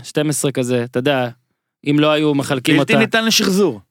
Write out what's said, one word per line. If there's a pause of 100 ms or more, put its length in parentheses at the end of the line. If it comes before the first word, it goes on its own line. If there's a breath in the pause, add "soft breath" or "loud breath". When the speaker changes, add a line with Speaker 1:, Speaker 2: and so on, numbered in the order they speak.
Speaker 1:
שתים
עשרה
כזה,
אתה
יודע, (600)
אם
לא
היו
מחלקים
Speaker 2:
בלתי
Speaker 1:
אותה.
Speaker 2:
ניתן
לשחזור. (120)